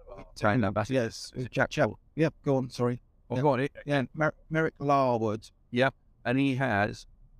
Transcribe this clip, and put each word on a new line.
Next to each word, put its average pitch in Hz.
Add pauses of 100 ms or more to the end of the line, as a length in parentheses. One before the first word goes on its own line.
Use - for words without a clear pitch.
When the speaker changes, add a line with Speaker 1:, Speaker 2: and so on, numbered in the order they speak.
(120)
Speaker 1:
of -
our - (140)
brand 110
ambassadors. 107
Speaker 2:
Yes. -
Speaker 1:
It's 127
a -
chap -
Speaker 2:
Chap. 143
Speaker 1:
called 104 (180)
Speaker 2:
Yep, 156 (120)
go 139
on, 123
sorry. 123 (280)
Speaker 1:
Oh, 120
Speaker 2:
Yep. 127
Speaker 1:
go 151
on, 127
it 139 (140)
Speaker 2:
Yeah, 143 (100)
Mer-, 156 (160)
Merrick 156
Larwood. 123 (220)
Speaker 1:
Yep. 127 (320)
And 123
he 139
has, 113 (340)